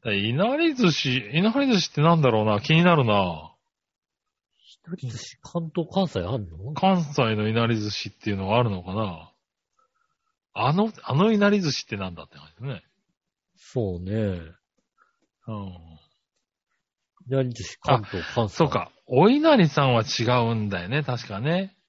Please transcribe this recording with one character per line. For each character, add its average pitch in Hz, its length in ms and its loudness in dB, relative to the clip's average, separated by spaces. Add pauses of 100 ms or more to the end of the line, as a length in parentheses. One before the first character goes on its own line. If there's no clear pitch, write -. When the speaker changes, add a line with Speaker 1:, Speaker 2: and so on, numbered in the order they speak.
Speaker 1:
い 104 280 -2
な 220 240 0
り 330 180 0
寿 220 160 4
司、 127 420 -4
い 160 80 0
な 220 180 2
り 277 80 0
寿 226 120 2
司 - 120 -4
っ - 20 -20
て 143 80 0
な 170 140 6
ん 160 60 2
だ 135 80 6
ろ 110 120 4
う 107 40 2
な。 104 140 2
気 160 140 0
に 165 100 6
な 175 120 6
る 139 100 2
な。 95 480 0 (1300)
Speaker 2:
い - 40 -20
な 175 60 -8
り 127 140 -10
寿 110 80 -12
司、 - 240 -16
関 165 320 -8
東、 160 180 -4
関 190 160 0
西 - 120 -4
あ 95 180 -4
ん 98 120 -8
の？ 95 240 -12
Speaker 1:
関 185 300 2
西 127 320 0
の 107 120 0
い 110 60 -2
な 117 140 2
り 113 120 0
寿 107 100 -4
司 - 200 -8
っ - 20 -18
て - 180 -8
い 104 40 0
う - 20 -2
の 98 120 -4
が 107 100 2
あ 123 60 4
る 117 60 2
の 92 140 -6
か 92 100 -8
な。 95 380 -8 (1200)
あ 120 200 0
の、 214 180 0 (120)
あ 117 120 -4
の 196 160 4
い 214 60 2
な 202 120 4
り 202 120 2
寿 156 100 0
司 - 120 -6
っ - 20 -16
て 113 100 -8
な 98 140 -6
ん 87 60 -14
だ 78 80 -16
っ - 40 -18
て - 100 -20
感 73 100 -20 (120)
じ 120 80 -10
だ 139 60 -8
ね。 85 100 -14 (720)
Speaker 2:
そ 98 420 -6
う - 40 -10
ね。 95 120 -6 (1300)
Speaker 1:
う 113 60 -10
ん。 101 120 -10 (1600)
Speaker 2:
い 120 40 -20
な 135 140 0
り 127 100 -2
寿 101 100 -12
司、 - 160 -16
関 123 240 2
東、 92 200 -8 (120)
関 113 140 0
西。 - 60 -14
Speaker 1:
あ、 - 20 -14
そ 165 80 4
う 139 40 -2
か。 90 220 -4 (160)
お 143 220 6
稲 294 260 4
荷 175 140 6
さ 143 140 0
ん 131 100 4
は 113 100 2
違 - 200 -4 (280)
う 117 40 -2
ん 107 140 -2
だ 92 140 -4
よ 90 60 -10
ね、 143 140 -2
確 123 240 -6
か 98 120 -8
ね。 175 360 -4 (140)